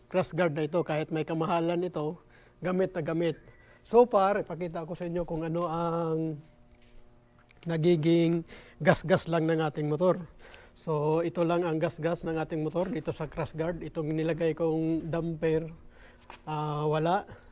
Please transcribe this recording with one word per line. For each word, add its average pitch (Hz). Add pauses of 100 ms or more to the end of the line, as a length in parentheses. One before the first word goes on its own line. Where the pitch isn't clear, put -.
crash -
guard 160
na 156
ito. 156
Kahit 151
may 156
kamahalan 170
ito, 165 (400)
gamit 185
na 156
gamit. 165 (480)
So 240
far, 202
ipakita 165
ko 175
sa 180
inyo 170
kung 165
ano 170
ang 160 (1300)
nagiging 165 (320)
gas-gas 165
lang 165
ng 160
ating 156
motor. 156 (560)
So, 156
ito 170
lang 170
ang 165
gas-gas 165
ng 165
ating 160
motor 170
dito 160
sa 151
crash -
guard. 165
Itong 156
nilagay 160
kong 160
damper, 160 (800)
ah, 151
wala. 160 (220)